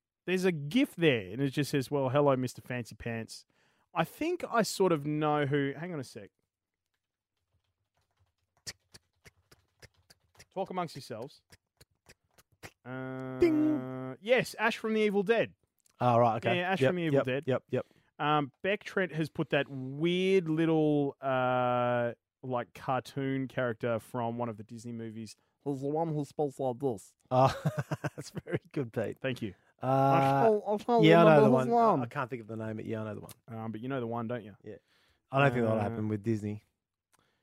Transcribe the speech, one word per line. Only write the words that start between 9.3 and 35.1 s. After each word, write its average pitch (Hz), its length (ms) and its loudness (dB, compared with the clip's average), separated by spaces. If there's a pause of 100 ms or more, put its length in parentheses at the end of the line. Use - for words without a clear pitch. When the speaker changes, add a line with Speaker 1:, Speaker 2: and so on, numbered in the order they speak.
Speaker 1:
Talk 185 160 -6
amongst 180 260 -6
yourselves. 123 460 -14 (1400)
Uh, 131 540 -8
Speaker 2:
Ding. 302 840 0
Speaker 1:
yes, 214 380 0
Ash 220 180 0
from 220 160 -2
the 214 80 2
Evil 202 220 2
Dead. 185 280 2 (500)
Speaker 2:
Oh, 123 160 4
right, 117 200 6
okay. 117 200 0
Speaker 1:
Yeah, 180 140 -2
Ash 180 100 0
Speaker 2:
Yep, 127 80 4
Speaker 1:
from 180 80 0
the 175 60 -2
Evil 151 140 2
Speaker 2:
yep, 123 80 2
Speaker 1:
Dead. 127 200 -4
Speaker 2:
yep, 127 240 0
yep. 123 160 -2 (340)
Speaker 1:
Um, 147 320 2 (100)
Beck 196 220 -2
Trent 185 300 -4
has 156 160 -2
put - 200 -6
that 143 200 0
weird 165 800 0
little, 156 720 2
uh, 123 880 2 (320)
like, 127 300 -6
cartoon 135 760 -4
character 120 520 -2
from 117 380 -6
one 120 120 -6
of 107 80 -10
the 107 60 -14
Disney 117 280 -14
movies. 113 440 -12 (300)
He's 139 160 -6
the 139 60 -6
one 160 260 -2
who 147 120 -2
speaks 143 340 -6
like 127 200 -2
this. 127 340 -4 (180)
Speaker 2:
Oh, 131 220 6 (320)
<laughs> - 300 -8
that's - 160 -14 (140)
very 170 140 -4 (120)
good, 127 220 -6
Pete. 107 280 -4
Speaker 1:
Thank 127 200 -4
you. 101 120 -6 (280)
Speaker 2:
Uh, 123 60 -4
Speaker 1:
I 135 560 4
shall, 214 240 4
I 214 160 -2
shall 240 200 4
Speaker 2:
yeah, 165 180 10
I - 20 10
know 160 60 10
Speaker 1:
remember 151 120 8
Speaker 2:
the 131 240 6
Speaker 1:
his - 40 -4
Speaker 2:
one. 233 160 4
I, 214 100 6
Speaker 1:
name. 135 80 0
Speaker 2:
I - 20 -6
can't 127 240 -6
think 123 140 -10
of 104 40 -20
the 110 100 -10
name, 110 180 -6
but 104 100 -10
yeah, 110 160 -6
I 110 40 -8
know 107 100 -8
the 101 60 -14
one. - 100 -18 (200)
Speaker 1:
Um, 110 200 -10
but 110 100 -10
you 123 80 -10
know 135 100 -4
the 120 80 -6
one, 117 200 -6
don't 117 160 -6
you? 101 200 -18
Speaker 2:
Yeah. 104 120 -14 (560)